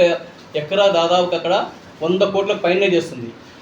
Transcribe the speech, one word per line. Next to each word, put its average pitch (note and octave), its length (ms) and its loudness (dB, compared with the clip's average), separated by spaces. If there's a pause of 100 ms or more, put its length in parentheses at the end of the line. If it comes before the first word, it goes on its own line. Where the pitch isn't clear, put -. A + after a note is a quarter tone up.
(560)
ఎకరా F#3+ 320 0
దాదాపుగా F3 480 2
అక్కడ E3+ 320 -2 (360)
వంద F#3 180 0
కోట్లకు G3 360 0
పైనే F#3 300 0
చేస్తుంది. D3+ 440 -2 (300)